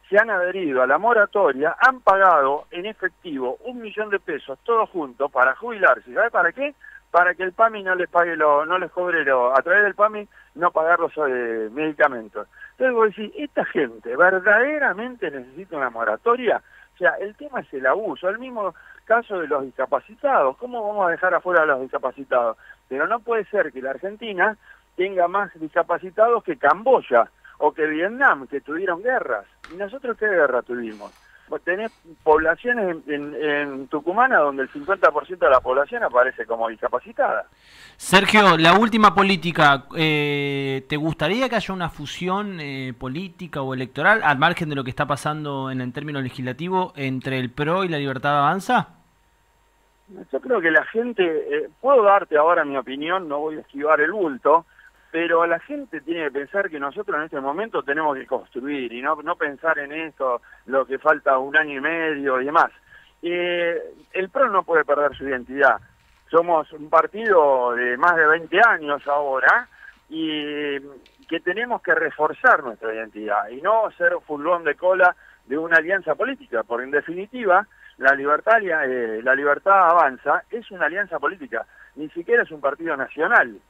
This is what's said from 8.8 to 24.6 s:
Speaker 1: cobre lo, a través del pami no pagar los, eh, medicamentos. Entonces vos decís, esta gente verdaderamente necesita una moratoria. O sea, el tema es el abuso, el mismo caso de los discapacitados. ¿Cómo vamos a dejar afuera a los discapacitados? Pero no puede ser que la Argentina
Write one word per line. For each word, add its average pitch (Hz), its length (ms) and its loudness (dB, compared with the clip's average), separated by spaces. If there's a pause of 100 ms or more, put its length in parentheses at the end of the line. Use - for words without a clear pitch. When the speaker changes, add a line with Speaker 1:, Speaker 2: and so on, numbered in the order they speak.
Speaker 1:
cobre 180 340 -2
lo, 131 320 2
a 131 40 4
través 190 220 2
del 196 120 -2
pami 208 320 0 (280)
no 170 160 0
pagar 165 280 2
los, 165 120 -2 (160)
eh, 117 440 -4
medicamentos. 131 760 -4 (240)
Entonces 254 220 -2
vos 220 220 2
decís, 214 220 -12
esta - 280 -6
gente 117 500 -4
verdaderamente 208 1160 0
necesita 139 460 -14
una 131 120 -4
moratoria. 117 720 -2 (340)
O - 20 -20
sea, 175 220 0
el 208 160 -10
tema 269 260 -10
es - 120 -18
el 131 120 -8
abuso, 175 440 -2
el 214 100 -6
mismo 233 360 -8 (300)
caso 220 340 -2
de 160 80 -6
los 139 160 -2
discapacitados. 139 960 -2
¿Cómo 240 300 -8
vamos 208 200 -2
a 165 40 2
dejar 175 220 0
afuera 170 300 2
a - 20 2
los 139 160 0
discapacitados? 127 760 -4 (300)
Pero 143 200 -4
no 226 120 -2
puede 226 260 -4
ser 175 260 -2
que 127 100 -12
la 131 100 -6
Argentina 202 640 -4 (400)